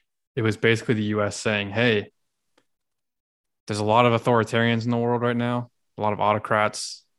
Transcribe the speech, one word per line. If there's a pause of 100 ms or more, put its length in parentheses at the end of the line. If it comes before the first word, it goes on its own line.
(340)
it
was
basically
the
U
S
saying,
"Hey, (1600)
there's
a
lot
of
authoritarians
in
the
world
right
now, (260)
a
lot
of
autocrats, (140)